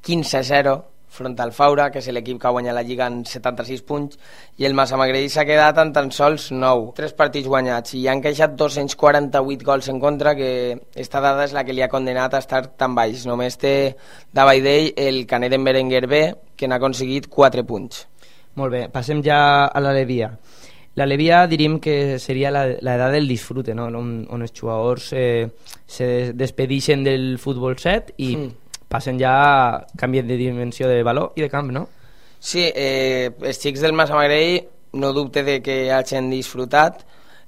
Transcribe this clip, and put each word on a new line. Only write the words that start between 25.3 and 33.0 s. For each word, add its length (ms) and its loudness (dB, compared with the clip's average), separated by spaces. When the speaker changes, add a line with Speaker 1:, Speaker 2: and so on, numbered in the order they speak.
Speaker 2:
se 200 -6
des-, 320 -2
despedixen 680 0
del 320 0
futbol 400 -4
set 400 -2
i 180 -4
Speaker 1:
Mm. 160 -8
Speaker 2:
passen 240 -4
ja, 680 4
canvien 300 0
de 100 -2
dimensió 500 -4
de 140 4
valor 340 0
i 60 -4
de 80 -2
camp, 240 -4
no? 140 -6
Speaker 1:
Sí, 380 -2
eh, 560 0